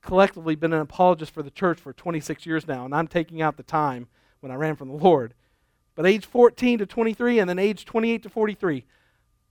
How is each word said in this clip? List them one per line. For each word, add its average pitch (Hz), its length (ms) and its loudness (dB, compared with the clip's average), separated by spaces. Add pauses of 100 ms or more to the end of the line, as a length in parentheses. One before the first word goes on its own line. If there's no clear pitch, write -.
collectively 185 540 0
been 160 180 -2
an 160 80 0
apologist 165 500 2
for 156 120 -10
the 139 80 -12
church 175 280 -2
for 131 140 -20
twenty-six 160 540 -8
years 160 200 -4
now, 127 180 -8
and 135 100 -6
I'm 160 120 0
taking 165 320 -6
out 156 160 0
the - 60 -20
time 135 460 -4 (320)
when 135 120 -14
I 127 40 -10
ran 156 200 -2
from 143 120 -16
the 135 80 -14
Lord. 147 400 2 (580)
But 160 140 0
age 202 180 2
fourteen 240 540 4
to 196 80 -4
twenty-three, 233 500 0
and 202 100 2
then 180 120 -2
age 202 260 -2
twenty-eight 226 380 -2
to 208 60 -16
forty-three, 196 540 -2 (680)